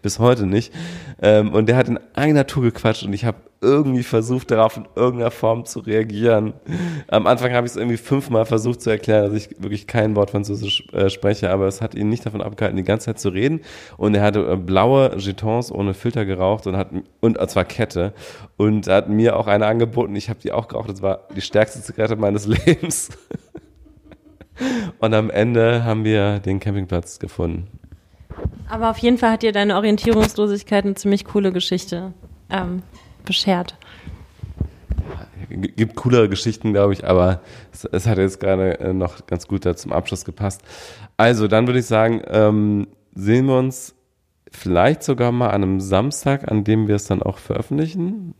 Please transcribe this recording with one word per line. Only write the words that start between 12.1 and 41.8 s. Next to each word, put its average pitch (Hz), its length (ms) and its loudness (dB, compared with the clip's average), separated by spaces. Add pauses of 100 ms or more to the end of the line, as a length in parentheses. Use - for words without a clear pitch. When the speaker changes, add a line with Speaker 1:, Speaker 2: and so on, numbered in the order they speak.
Speaker 1:
davon 104 160 -6
abgehalten, 104 360 -4
die 95 60 -2
ganze 107 240 -2
Zeit 110 120 -6
zu - 80 -4
reden. 123 320 0 (380)
Und 104 180 2
er 101 80 4
hatte, 104 260 2
äh, 90 60 2
blaue 98 640 2
Jetons 107 560 -4
ohne 98 200 -2
Filter 117 300 -4
geraucht 95 440 0
und 95 100 -2
hat, 98 100 -2 (320)
und, 113 180 4
und 95 120 -2
zwar 92 160 0
Kette, 101 480 -4 (420)
und 107 320 2
hat 98 220 2
mir 110 260 2
auch 110 120 0
eine 104 180 2
angeboten. 113 500 0
Ich 107 140 -8
hab 107 100 -10
die - 140 -8
auch 110 160 -4
geraucht. 110 200 -8
Das 98 120 -12
war 95 340 -4
die 95 60 -8
stärkste 107 400 0
Zigarette 110 340 -4
meines 104 300 0
<laughs> 107 200 0
Lebens. - 440 0 (1900)
Und 110 140 0
am 107 160 0
Ende 117 540 2
haben 110 200 -2
wir 104 360 2
den 98 200 -2
Campingplatz 95 600 -4
gefunden. 87 480 -6 (1000)
Speaker 2:
Aber 226 200 -2
auf 226 80 -4
jeden 240 200 2
Fall 233 140 4
hat 220 100 0
dir 220 100 2
deine 202 240 2
Orientierungslosigkeit 208 1120 2
eine 196 100 -2
ziemlich 202 300 0
coole 196 260 0
Geschichte, 180 600 -4 (360)
ähm, 180 340 -4 (420)
beschert. 180 520 -2 (1700)
Speaker 1:
G-, 95 260 -6
gibt 110 200 0
coolere 120 340 4
Geschichten, 107 440 -2
glaub 101 180 4
ich, 92 140 -4
aber 90 360 4 (320)
es, - 120 -18
es 87 220 -2
hat 104 100 2
jetzt 95 220 0
gerade, 95 400 0
äh, 92 140 -2
noch 90 340 -4
ganz 90 200 -6
gut 98 180 -4
da 87 100 0
zum - 160 -12
Abschluss 92 340 -4
gepasst. 95 360 -8 (560)
Also, 110 300 4
dann 110 200 4
würde 123 120 2
ich 113 60 -2